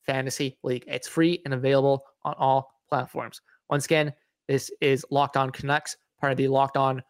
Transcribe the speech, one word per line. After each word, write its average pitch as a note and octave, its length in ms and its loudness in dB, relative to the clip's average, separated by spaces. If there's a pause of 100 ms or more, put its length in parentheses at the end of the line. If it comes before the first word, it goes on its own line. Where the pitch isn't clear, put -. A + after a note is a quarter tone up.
fantasy C3+ 560 -4
league. B2+ 260 -4
It's C3 200 -8
free E3+ 380 2
and C#3 100 -4
available C3+ 480 2 (200)
on D3 140 -4
all C3+ 380 0 (140)
platforms. B2+ 520 -6 (280)
Once C#3+ 160 0
again, D3+ 280 2 (340)
this C#3 240 -2 (100)
is C#3 280 2
Locked C#3 280 0
On C3 140 0
Canucks, - 460 -4 (220)
part C#3 120 0
of B2+ 60 -2
the C3+ 100 0
Locked C3+ 300 2
On C3+ 320 0